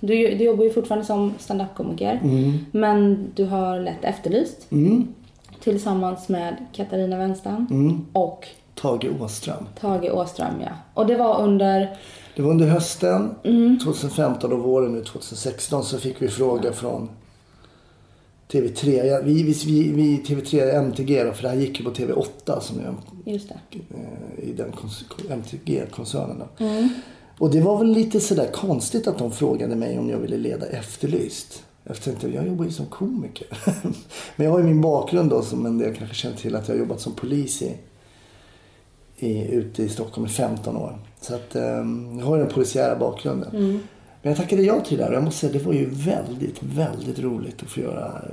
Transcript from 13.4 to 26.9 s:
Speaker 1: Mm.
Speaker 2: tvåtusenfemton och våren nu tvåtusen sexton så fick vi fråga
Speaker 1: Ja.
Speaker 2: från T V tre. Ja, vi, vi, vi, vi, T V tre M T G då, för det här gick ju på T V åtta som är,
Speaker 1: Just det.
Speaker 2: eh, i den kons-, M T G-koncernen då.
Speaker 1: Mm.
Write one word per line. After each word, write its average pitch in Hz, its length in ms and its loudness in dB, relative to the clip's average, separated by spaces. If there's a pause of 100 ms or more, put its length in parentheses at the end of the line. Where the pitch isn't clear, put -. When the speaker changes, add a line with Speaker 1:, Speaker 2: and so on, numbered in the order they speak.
Speaker 1:
Mm. 233 340 6
Speaker 2:
tvåtusenfemton 139 760 0
och 127 60 2
våren 127 340 4
nu 113 120 -4
tvåtusen - 340 -12
sexton 131 460 -4
så 131 140 -4
fick 131 240 -6
vi 98 60 2
fråga 120 380 2
Speaker 1:
Ja. 117 60 0
Speaker 2:
från 117 360 -6 (1400)
T 139 80 4
V 117 80 2
tre. 131 380 2
Ja, 135 180 4
vi, 151 180 6
vi, 151 100 4 (140)
vi, 156 260 4
vi, 147 240 4
T 143 180 -2
V 139 60 0
tre 135 300 2
M 139 260 2
T 135 80 -2
G 135 200 4
då, 113 80 0
för 107 100 -10
det 127 60 -2
här 127 80 0
gick 135 220 0
ju 117 60 -8
på 123 60 -4
T 123 160 -4
V 123 60 0
åtta - 480 -2
som - 180 -8
är, - 160 -8 (380)
Speaker 1:
Just 202 160 -6
det. - 300 -16 (160)
Speaker 2:
eh, - 540 -12
i 120 40 -8
den 117 200 -6
kons-, - 320 -12 (260)
M 120 200 -6
T 135 140 -10
G-koncernen 135 760 -6 (200)
då. 226 60 -2
Speaker 1:
Mm. 220 240 2 (500)